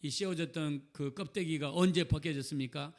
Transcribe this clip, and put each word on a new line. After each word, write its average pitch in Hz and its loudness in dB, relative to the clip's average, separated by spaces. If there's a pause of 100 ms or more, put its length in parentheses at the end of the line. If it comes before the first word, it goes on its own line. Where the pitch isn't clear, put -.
이 147 -4
씌어졌던 156 -2
그 139 -4
껍데기가 160 -2
언제 175 6
벗겨졌습니까? 143 -2